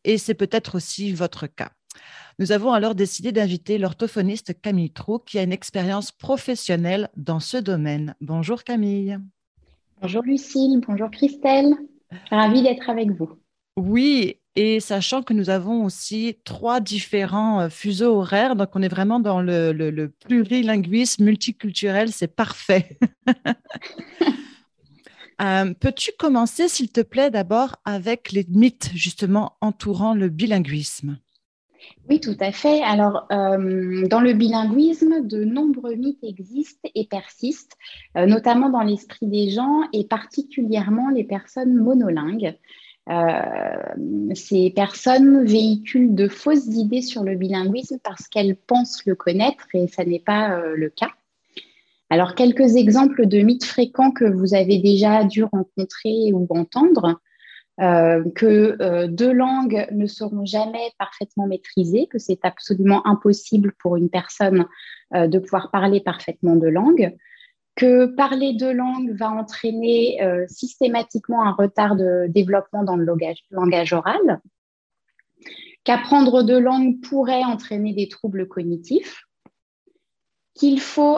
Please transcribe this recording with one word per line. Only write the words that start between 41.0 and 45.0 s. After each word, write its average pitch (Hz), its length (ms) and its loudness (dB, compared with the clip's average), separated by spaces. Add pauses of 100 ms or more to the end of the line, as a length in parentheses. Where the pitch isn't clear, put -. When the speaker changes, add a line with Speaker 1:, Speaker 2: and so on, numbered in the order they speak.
Speaker 2:
les 254 140 0
personnes 247 520 -2
monolingues. 208 800 0 (540)
Euh, 170 320 0 (960)
ces 185 340 2
personnes 262 760 4